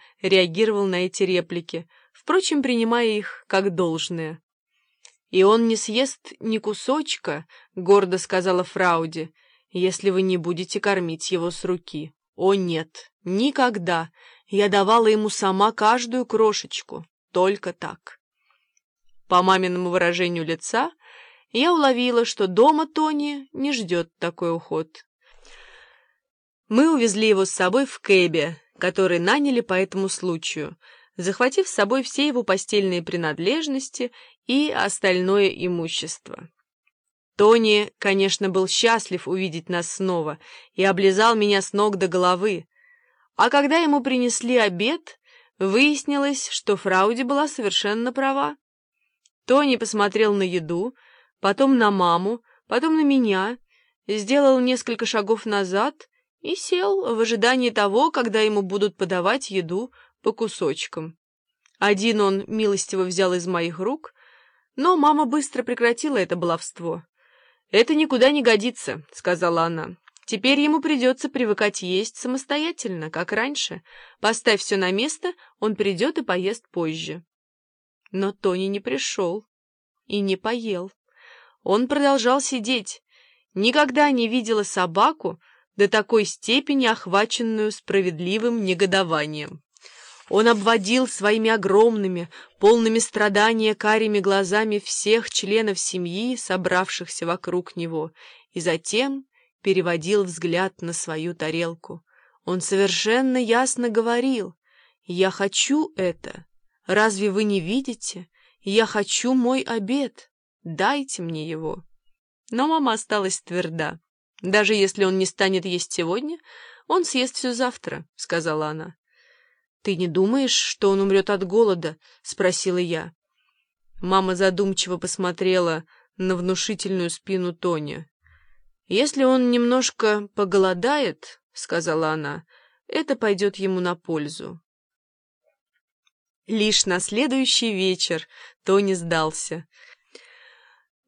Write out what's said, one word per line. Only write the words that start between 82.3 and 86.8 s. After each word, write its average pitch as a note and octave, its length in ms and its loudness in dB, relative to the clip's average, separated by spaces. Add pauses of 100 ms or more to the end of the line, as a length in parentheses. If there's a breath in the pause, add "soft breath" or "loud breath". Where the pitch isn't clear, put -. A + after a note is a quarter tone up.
сидеть. B3 640 -4 (520 soft breath)
Никогда C#4+ 560 4
не A#3+ 160 2
видела A3 380 0
собаку, F#3+ 760 0 (360 soft breath)
до G3+ 120 4
такой G#3+ 360 2
степени C4+ 600 0